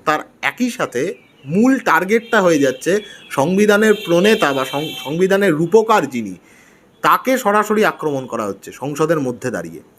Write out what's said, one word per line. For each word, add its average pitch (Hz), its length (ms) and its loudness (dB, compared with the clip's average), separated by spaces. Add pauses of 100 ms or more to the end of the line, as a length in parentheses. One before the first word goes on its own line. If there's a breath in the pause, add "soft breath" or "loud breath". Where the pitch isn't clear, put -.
তার 151 160 0 (220)
একই 233 280 -2
সাথে 165 440 -4 (320)
মূল 226 320 2
টার্গেটটা 202 640 0
হয়ে 170 160 4
যাচ্ছে 139 420 0 (300 loud breath)
সংবিধানের 202 640 2
প্রণেতা 180 580 2
বা 135 120 -2
সং-, 147 400 -6
সংবিধানের 185 500 0
রূপকার 202 520 2
যিনি, 110 280 -8 (680 soft breath)
তাকে 185 360 2
সরাসরি 208 460 0
আক্রমণ 147 420 -2
করা 113 200 -4
হচ্ছে 95 260 -10
সংসদের 151 480 -2
মধ্যে 123 300 -6
দাঁড়িয়ে। 85 300 -8 (180)